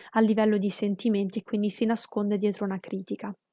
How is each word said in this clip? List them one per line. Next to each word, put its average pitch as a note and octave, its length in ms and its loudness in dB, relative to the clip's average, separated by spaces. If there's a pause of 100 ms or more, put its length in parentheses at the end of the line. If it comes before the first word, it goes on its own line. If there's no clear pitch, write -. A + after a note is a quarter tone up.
(100)
a A3+ 100 2
livello G#3+ 380 4
di G3 120 0
sentimenti G3+ 720 -2
e - 20 -4
quindi G#3 280 -2
si - 140 0
nasconde G#3 540 0
dietro G3+ 260 -2
una F#3+ 160 -4
critica. G3 520 -8 (200)